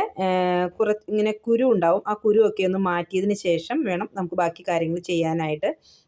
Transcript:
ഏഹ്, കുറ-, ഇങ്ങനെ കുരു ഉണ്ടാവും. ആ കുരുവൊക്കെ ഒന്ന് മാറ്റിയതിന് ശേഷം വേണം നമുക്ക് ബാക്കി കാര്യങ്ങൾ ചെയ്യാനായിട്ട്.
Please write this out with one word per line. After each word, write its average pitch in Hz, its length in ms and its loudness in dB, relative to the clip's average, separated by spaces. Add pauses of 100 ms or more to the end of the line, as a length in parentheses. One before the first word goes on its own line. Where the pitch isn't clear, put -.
(180)
ഏഹ്, 180 520 0
കുറ-, 208 340 -2
ഇങ്ങനെ 214 320 -2
കുരു 233 300 0
ഉണ്ടാവും. 185 380 2
ആ 208 100 -4
കുരുവൊക്കെ 214 500 4
ഒന്ന് 185 160 0
മാറ്റിയതിന് 190 560 0
ശേഷം 170 460 -2
വേണം 196 300 -4
നമുക്ക് 180 240 -6
ബാക്കി 170 260 -2
കാര്യങ്ങൾ 170 420 -2
ചെയ്യാനായിട്ട്. 165 680 -2 (380)